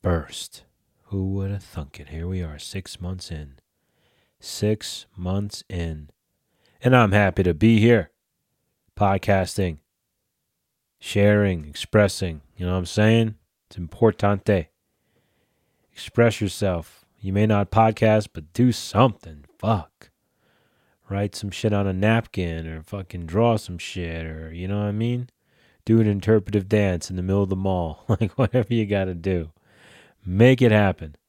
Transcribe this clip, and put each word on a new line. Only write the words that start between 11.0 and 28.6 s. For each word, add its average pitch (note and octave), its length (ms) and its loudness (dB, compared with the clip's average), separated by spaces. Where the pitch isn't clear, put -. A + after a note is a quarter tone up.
expressing. E2+ 760 0
You F2+ 120 -6
know F2+ 60 0
what F#2 40 0
I'm F2 80 -2
saying? A2 480 2
It's - 140 -16
importante. G2+ 880 0
Express - 480 0
yourself. F#2 640 -4
You F#2+ 140 -6
may G#2+ 140 4
not G2+ 240 0
podcast, G#2+ 600 2
but - 220 -18
do B2 180 2
something. G2 760 -2
Fuck. G2 520 -4
Write G2+ 260 -4
some G2+ 160 -8
shit G#2 220 -2
on G2+ 140 0
a F#2+ 40 0
napkin F#2+ 720 -2
or D#2+ 180 -12
fucking F2+ 420 -12
draw A2 320 2
some F2+ 200 -10
shit E2 480 -10
or, D#2+ 280 -12
you F2+ 120 -10
know G2+ 120 -4
what G#2 80 -2
I G#2 80 -4
mean? A#2+ 360 -4
Do A2+ 160 4
an A2 80 4
interpretive G2+ 600 0
dance G2 400 0
in F#2 80 -8
the F2+ 40 -6
middle G2 220 0
of F#2 60 -2
the F#2+ 80 0
mall. F#2 480 -4
<laughs> - 20 -8
Like, G#2 300 0
whatever A#2+ 360 0